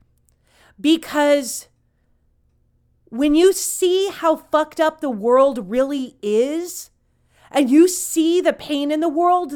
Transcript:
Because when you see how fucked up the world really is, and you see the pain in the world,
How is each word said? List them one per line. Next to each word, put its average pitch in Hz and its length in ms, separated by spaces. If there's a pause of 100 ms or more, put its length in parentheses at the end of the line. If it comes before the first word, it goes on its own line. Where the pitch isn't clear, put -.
(800)
Because 294 880 (1400)
when 285 240
you 359 180
see 381 560
how 330 280
fucked 311 440
up 320 200
the 285 100
world 240 600
really 262 520
is, 277 680 (640)
and 269 160
you 311 200
see 330 520
the 320 120
pain 285 380
in 311 100
the 339 80
world, 349 480